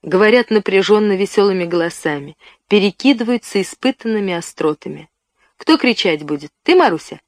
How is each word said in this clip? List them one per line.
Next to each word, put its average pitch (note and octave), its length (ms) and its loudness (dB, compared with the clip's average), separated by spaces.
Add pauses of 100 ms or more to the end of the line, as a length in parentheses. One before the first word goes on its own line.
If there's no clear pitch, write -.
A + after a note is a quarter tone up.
Говорят G#3+ 480 2
напряженно G#3 640 2
веселыми F#3+ 520 0
голосами, E3 720 -4 (300)
перекидываются G#3+ 920 0
испытанными G#3+ 720 -4
остротами. D#3 760 -6 (480)
"Кто - 200 0
кричать F3 460 -2
будет? D3 280 -8 (120)
Ты, E4+ 120 2
Маруся? C4 520 0